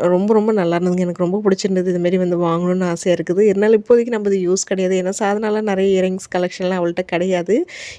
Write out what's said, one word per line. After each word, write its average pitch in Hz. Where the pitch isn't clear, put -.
ரொம்ப, 185
ரொம்ப 220
நல்லா 175
இருந்ததுங்க. 180
எனக்கு 175
ரொம்ப 185
பிடிச்சிருந்தது. 190
இதுமாரி 175
வந்து 175
வாங்கணும்னு 180
ஆசையா 170
இருக்குது. 175
இருந்தாலும் 208
இப்போதைக்கு 240
நம்ம 214
இது 196
யூஸ் 185
கிடையாது. 190
ஏன்னா 185
சாதனாலாம் 214
நிறைய 196
இயரிங்ஸ் 185
கலெக்ஷன்லாம் 180
அவள்கிட்ட 175
கிடையாது. 180